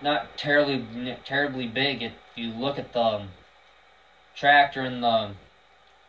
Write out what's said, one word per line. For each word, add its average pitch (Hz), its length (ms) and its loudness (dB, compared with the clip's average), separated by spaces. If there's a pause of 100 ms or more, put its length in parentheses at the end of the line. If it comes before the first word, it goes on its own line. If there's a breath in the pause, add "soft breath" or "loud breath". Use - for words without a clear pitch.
not - 340 -2
terribly, 127 880 0
terribly 135 420 -2
big 127 360 -2
if 113 100 -8 (220)
you 117 140 -6
look 120 300 -4
at - 140 -10
the, 120 80 0
um, 104 280 0 (1040)
tractor 139 480 4
and 127 200 -6
the 113 280 2 (800)